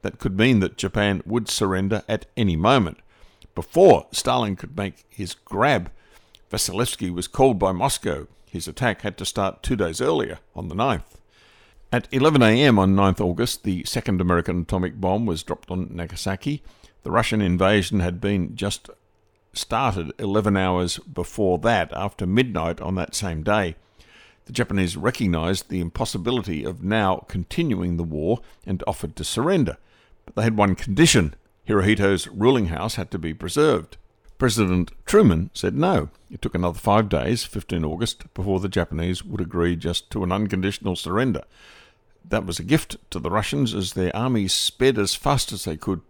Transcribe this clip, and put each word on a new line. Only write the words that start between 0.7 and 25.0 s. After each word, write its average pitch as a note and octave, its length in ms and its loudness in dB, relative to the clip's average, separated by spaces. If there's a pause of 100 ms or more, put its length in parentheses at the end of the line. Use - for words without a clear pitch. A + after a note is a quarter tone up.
Japan G2+ 480 0
would A2+ 220 -2
surrender G2 600 -2
at G#2+ 180 -4 (100)
any G2+ 180 2
moment. G2 440 2 (580)
Before D3 560 6
Stalin A#2+ 420 -2
could A2+ 220 -12
make G2+ 320 -8
his F#2+ 260 -10
grab, G#2 560 0 (600)
Vasilevsky G2 600 -4
was F2 140 -6
called C3 320 4
by F#2+ 140 2
Moscow. F2+ 560 -4 (200)
His E2+ 200 -8
attack G#2+ 340 -4
had G2+ 160 -6
to - 60 -8
start G2 400 -4
two C3 100 0
days F2 260 -2
earlier, C3+ 380 -2 (160)
on F2+ 140 -8
the D#2+ 80 -10
ninth. A2+ 420 -4 (800)
At B2 160 -4
eleven C#3 300 6
A A2+ 200 8
M B2+ 160 8
on F#2+ 160 4
ninth G2 280 4
August, F#2 420 -2
the F#2 200 -2
second G#2 360 -2
American F2 400 0
atomic F2+ 400 -4
bomb F#2+ 240 0
was E2+ 180 -4
dropped - 280 -10
on F2+ 260 -6
Nagasaki. F#2+ 680 -6 (420)
The - 60 -8
Russian A2+ 300 0
invasion F#2+ 600 2
had F2 200 -2
been G2+ 340 -2
just - 360 -6 (640)
started F#2 640 -2
eleven G2+ 400 2
hours F2+ 400 0
before F2+ 640 -2
that, G2 340 2
after G2 320 -6
midnight F#2 560 0
on F#2 140 -4
that F2 180 -4
same E2 280 -6
day. G2 340 0 (680)
The - 80 -18
Japanese G2 460 -2
recognized F#2 720 -2